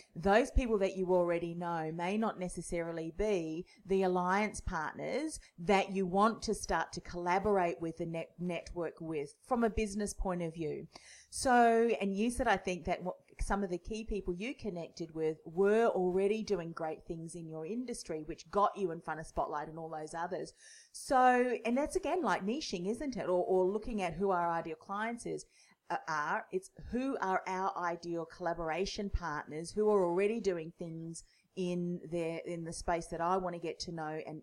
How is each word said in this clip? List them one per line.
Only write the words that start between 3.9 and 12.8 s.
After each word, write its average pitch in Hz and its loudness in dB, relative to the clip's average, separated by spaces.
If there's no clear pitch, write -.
alliance 185 2
partners 175 -4
that 190 4
you 190 0
want 202 2
to 214 0
start 170 -2
to 170 -8
collaborate 180 2
with 165 -4
and 165 -4
net-, - -8
network 170 -4
with 156 -4
from 240 2
a 220 4
business 208 -2
point 175 -2
of 160 -4
view. 156 -4
So, 233 6
and 196 0
you 226 2
said, 240 0
I 196 6
think, 180 -4